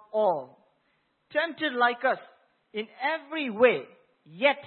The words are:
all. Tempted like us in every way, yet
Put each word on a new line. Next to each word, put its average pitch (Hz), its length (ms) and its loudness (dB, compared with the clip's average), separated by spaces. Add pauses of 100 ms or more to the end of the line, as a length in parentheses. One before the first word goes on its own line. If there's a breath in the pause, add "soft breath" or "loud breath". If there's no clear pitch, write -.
(120)
all. 170 460 0 (760)
Tempted 302 400 -2
like 240 320 0
us 240 140 0 (540)
in 214 140 -8 (160)
every 294 480 -4
way, 208 320 4 (420)
yet 247 420 0